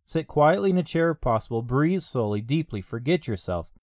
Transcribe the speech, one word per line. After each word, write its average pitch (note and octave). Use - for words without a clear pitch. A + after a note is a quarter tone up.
Sit D#3+
quietly F#3+
in F3+
a E3
chair E3
if D#3+
possible. A2+
Breathe D3+
slowly, G#2+
deeply. A#2+
Forget B2+
yourself. F2+